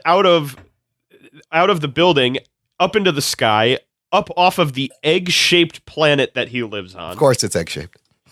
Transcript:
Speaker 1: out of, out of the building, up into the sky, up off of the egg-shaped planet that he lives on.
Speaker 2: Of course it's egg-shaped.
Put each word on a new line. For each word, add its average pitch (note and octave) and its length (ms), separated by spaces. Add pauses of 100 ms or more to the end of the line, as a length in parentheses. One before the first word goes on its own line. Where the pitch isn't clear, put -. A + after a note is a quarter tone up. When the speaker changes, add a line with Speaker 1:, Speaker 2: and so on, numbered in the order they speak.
Speaker 1:
out F#3 220
of, D#3 280 (960)
out F3 200
of F3+ 100
the D3 80
building, C3+ 500 (400)
up F#3 160
into G3 160
the C#3 120
sky, A2 560 (340)
up G3 240
off F3+ 220
of D3+ 160
the C3+ 180 (100)
egg-shaped E3+ 840
planet D3 480
that A#2+ 140
he A#2+ 140
lives G2+ 320
on. F2 180
Speaker 2:
Of F#2+ 60
course B2+ 240
it's G#2 140
egg-shaped. E2 400 (360)